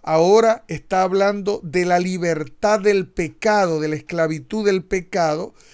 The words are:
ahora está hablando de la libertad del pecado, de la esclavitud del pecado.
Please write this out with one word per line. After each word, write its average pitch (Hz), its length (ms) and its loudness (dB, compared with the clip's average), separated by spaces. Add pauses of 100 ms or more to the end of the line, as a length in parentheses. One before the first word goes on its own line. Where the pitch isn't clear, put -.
ahora 208 640 2
está 185 340 -2
hablando 196 600 0
de 175 200 -2
la 175 140 2
libertad 180 800 -2
del 196 280 2
pecado, 180 720 0
de 156 80 -4
la 151 80 -4
esclavitud 160 680 -4
del 190 200 0
pecado. 175 720 -4 (200)